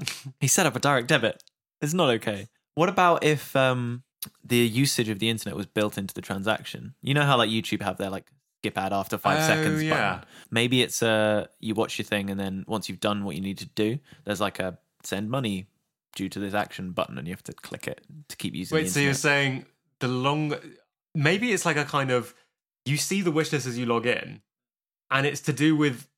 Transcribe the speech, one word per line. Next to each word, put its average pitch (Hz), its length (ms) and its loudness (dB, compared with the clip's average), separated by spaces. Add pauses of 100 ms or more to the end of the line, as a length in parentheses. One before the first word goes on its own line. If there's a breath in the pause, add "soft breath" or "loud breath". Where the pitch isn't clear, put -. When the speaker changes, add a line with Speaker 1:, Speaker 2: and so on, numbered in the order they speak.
(200)
Speaker 1:
<laughs> - 200 -16
He 139 80 0
set 180 180 4
up 127 120 2
a - 20 -2
direct 131 300 2
debit. - 340 2 (380)
It's 151 120 -2
not 170 180 4
okay. 104 360 -2 (280)
What 165 120 4
about 180 380 4
if, 151 320 2
um, 127 460 2 (380)
the 123 160 0
usage 120 520 2
of 101 100 -4
the 113 100 2
internet 107 280 -4
was 101 80 -4
built 104 320 0
into 98 160 -8
the - 80 -8
transaction? 101 800 -4
You 135 120 0
know 147 120 4
how, 139 120 6
like, 110 120 4
YouTube 110 320 -2
have 95 160 -2
their, 98 120 -4
like, 95 220 -10 (300)
skip 107 160 -4
ad 98 160 -2
after 98 240 -2
five - 260 2
Speaker 2:
Oh, 160 40 2
Speaker 1:
seconds 156 360 2
Speaker 2:
yeah. 156 100 0 (220)
Speaker 1:
button. - 100 -14 (260 loud breath)
Maybe 120 300 2
it's, - 200 -2
uh, 107 460 2 (120)
you 110 160 -4
watch - 220 0
your 104 80 -6
thing 101 240 -2
and 98 100 -6
then 95 280 -6
once 107 220 -6
you've 92 100 -10
done 104 240 -2
what 92 120 -6
you 92 60 -6
need 95 180 -6
to - 60 -12
do, 110 340 -2 (260 loud breath)
there's, 101 160 -4
like, 98 180 -2
a 92 180 -4 (260)
send 104 260 -6
money 110 380 -4 (480)
due 95 140 -4
to - 100 -8
this 101 140 -6
action 98 380 -4
button - 260 -4
and 71 100 -10
you 87 60 -8
have - 100 -14
to - 100 -14
click - 340 -12
it - 140 -10 (260)
to - 80 -12
keep - 180 -8
using 92 220 -4
Speaker 2:
Wait, 156 100 2
Speaker 1:
the - 40 -4
Speaker 2:
so 147 100 0
you're 143 120 4
Speaker 1:
internet. 139 100 -2
Speaker 2:
saying 139 440 2 (340)
the 135 80 -2
long-, 143 480 0 (600)
maybe 190 380 2
it's 175 120 0
like 156 120 2
a 143 80 0
kind 135 260 0
of, 120 220 0 (520 soft breath)
you 143 120 0
see 196 240 0
the 170 100 0
wish 156 220 0
list 127 140 -2
as 120 100 -6
you 123 80 -2
log 117 200 0
in - 360 -4 (680)
and 135 140 2
it's 143 160 -2
to 151 120 -2
do 151 220 4
with 147 320 0 (100)